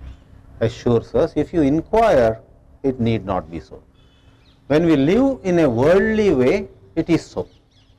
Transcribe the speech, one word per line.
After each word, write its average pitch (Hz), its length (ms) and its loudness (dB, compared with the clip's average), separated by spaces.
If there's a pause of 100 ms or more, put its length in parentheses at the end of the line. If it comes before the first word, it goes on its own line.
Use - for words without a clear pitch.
(600)
assures 117 540 -2
us, 156 220 0
if 147 180 -4
you 170 80 0
inquire, 147 800 2 (400)
it 131 180 -4
need 113 260 -2
not 90 260 -6
be 82 80 -12
so. - 240 -20 (840)
When 160 180 0
we 160 100 2
live 220 480 0
in 175 160 0
a 151 100 2
worldly 196 640 2
way, 151 360 0 (260)
it 165 140 -4
is 160 140 0
so. - 240 -12 (520)